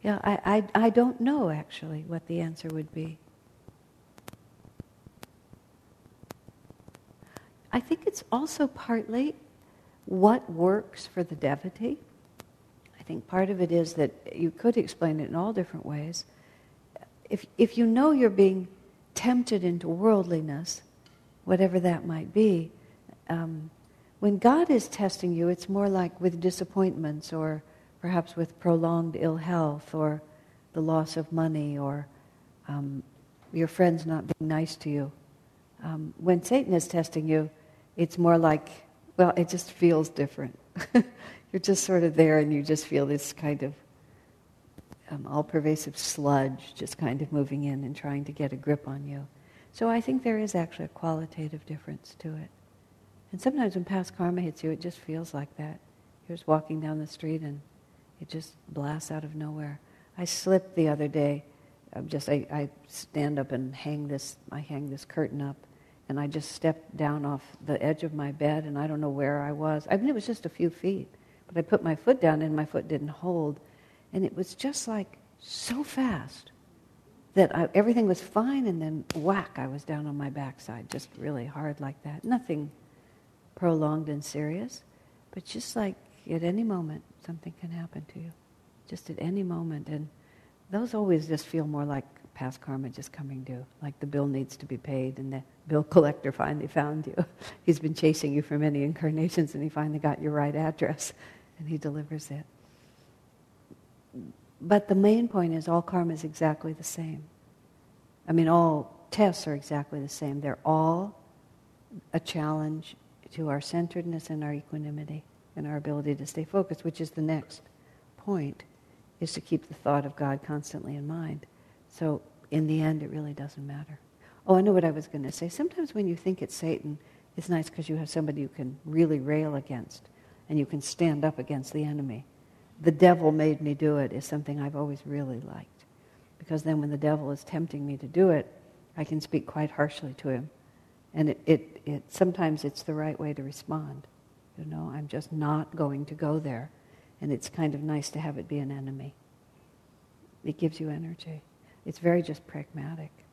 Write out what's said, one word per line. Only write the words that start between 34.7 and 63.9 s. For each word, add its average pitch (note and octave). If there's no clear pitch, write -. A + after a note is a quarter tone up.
to -
you. C#3+
Um, D#3
when F3
Satan A#3+
is E3+
testing D#3+
you, D#3
it's E3+
more E3+
like, D#3
well, F3+
it F3
just -
feels D#3+
different. C#3
<laughs> -
You're F#3+
just F#3+
sort F3+
of D#3+
there D#3
and D3+
you D3
just D3+
feel C#3+
this C#3+
kind D3
of, C#3+
um, C#3+
all-pervasive D3+
sludge C#3
just -
kind C#3
of D3
moving C#3+
in C#3
and C#3
trying C#3+
to D3+
get C#3+
a -
grip C#3+
on C#3
you. C#3+
So A3+
I A3+
think C4
there A3
is G#3+
actually E3
a D#3+
qualitative D#3+
difference -
to D#3+
it. D#3
And F#3
sometimes B3+
when F3+
past F#3+
karma F3+
hits D#3+
you, D#3+
it D#3
just F3
feels D#3+
like C#3+
that. D3+
You're E3+
just -
walking D#3
down D#3
the D3+
street D#3
and C#3+
it D3+
just D#3+
blasts D3
out D#3
of D3+
nowhere. D3+
I F3+
slipped F#3
the D#3+
other D3
day. D3
I'm -
just, D3
I, C#3+
I D3
stand D3
up C3+
and C3
hang D3